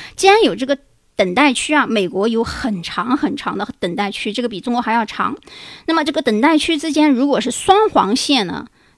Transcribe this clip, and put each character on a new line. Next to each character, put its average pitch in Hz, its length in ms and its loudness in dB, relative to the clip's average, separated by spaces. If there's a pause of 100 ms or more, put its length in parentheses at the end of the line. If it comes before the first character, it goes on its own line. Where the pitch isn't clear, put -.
(160)
既 - 100 0
然 415 160 6
有 - 140 2
这 247 100 -6
个 269 100 -2 (400)
等 185 200 0
待 269 180 4
区 - 180 -6
啊， 285 140 2
美 202 240 0
国 196 180 -2
有 226 160 0
很 208 380 -6
长 226 340 -4
很 - 220 -2
长 170 180 -6
的 202 120 -6 (120)
等 175 160 -4
待 202 140 -2
区， 202 240 -6
这 254 80 -4
个 240 80 -2
比 196 100 -10
中 240 140 -4
国 240 80 0
还 226 120 -2
要 226 120 0
长。 - 320 -4 (480)
那 320 80 0
么 320 100 2
这 302 80 -2
个 302 120 -2
等 214 180 2
待 302 160 4
区 330 180 0
之 302 160 -4
间 302 200 4
如 262 160 2
果 262 120 0
是 254 120 -2
双 403 380 2
黄 196 260 2
线 247 320 0
呢， - 200 -10 (300)